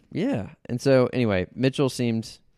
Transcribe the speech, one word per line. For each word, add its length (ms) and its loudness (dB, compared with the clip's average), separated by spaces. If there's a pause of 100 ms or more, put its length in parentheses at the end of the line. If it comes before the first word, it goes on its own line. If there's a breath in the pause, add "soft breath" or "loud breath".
(120)
Yeah. 380 -4 (160)
And 160 -6
so, 320 4
anyway, 400 0
Mitchell 360 0
seemed 500 -4 (180)